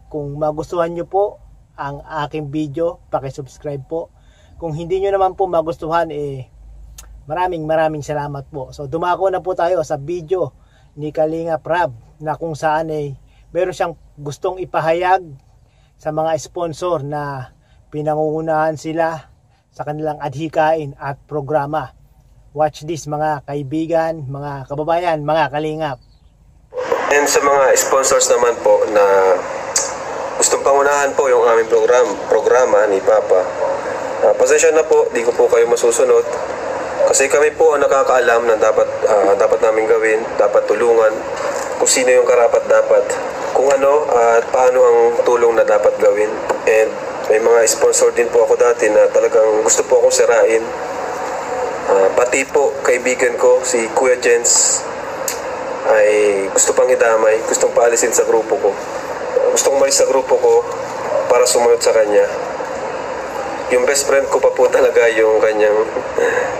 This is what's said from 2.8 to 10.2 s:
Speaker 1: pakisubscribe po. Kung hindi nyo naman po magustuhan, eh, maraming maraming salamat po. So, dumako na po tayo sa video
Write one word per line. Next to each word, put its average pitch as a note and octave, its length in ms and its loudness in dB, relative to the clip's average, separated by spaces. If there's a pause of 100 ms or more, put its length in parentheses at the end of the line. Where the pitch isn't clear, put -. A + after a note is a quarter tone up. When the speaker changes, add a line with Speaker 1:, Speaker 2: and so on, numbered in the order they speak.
Speaker 1:
pakisubscribe C3+ 720 -10
po. D#3+ 240 -8 (480)
Kung E3 160 -8
hindi E3+ 240 -4
nyo G3 160 -2
naman F#3 240 0
po G3 80 0
magustuhan, E3 640 -2
eh, C#3+ 400 -10 (800)
maraming E3 400 -4
maraming D#3 320 0
salamat C#3+ 480 -8
po. C3 240 -12
So, C#3+ 160 -12
dumako F3 400 -2
na F#3 160 -4
po F#3 80 -4
tayo F3 320 -2
sa D#3 160 -8
video E3+ 560 -6 (400)